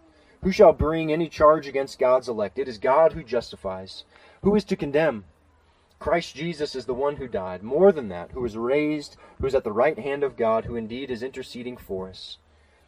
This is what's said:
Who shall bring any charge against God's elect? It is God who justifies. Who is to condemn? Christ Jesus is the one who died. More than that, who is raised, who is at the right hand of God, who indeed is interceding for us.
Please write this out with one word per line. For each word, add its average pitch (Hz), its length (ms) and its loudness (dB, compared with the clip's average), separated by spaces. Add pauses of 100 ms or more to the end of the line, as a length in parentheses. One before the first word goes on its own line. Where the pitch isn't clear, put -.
(420)
Who 190 80 0
shall 185 220 10
bring 156 400 -2
any 160 160 0
charge 151 400 6
against 135 320 -6
God's 127 280 4
elect? 107 300 -4
It 131 80 -4
is 117 120 -10
God 151 340 4
who 160 100 -10
justifies. 95 840 -8 (380)
Who 208 140 4
is 208 80 0
to 196 120 -4
condemn? 143 480 0 (760)
Christ 165 340 -2
Jesus 151 400 -6
is 123 100 -8
the 127 80 -4
one 143 240 -2
who 131 120 -10
died. 92 340 -6
More 156 280 4
than 139 180 -2
that, 87 240 -10
who 127 120 -6
is 110 140 -6
raised, 147 580 -2 (240)
who 135 60 -2
is 131 80 0
at 127 100 0
the 110 80 -6
right 135 260 2
hand 139 240 -4
of 131 140 -4
God, 113 300 0
who 120 100 -10
indeed 117 340 -8
is 113 120 -8
interceding 123 560 -12
for 95 320 -10
us. - 260 -18 (520)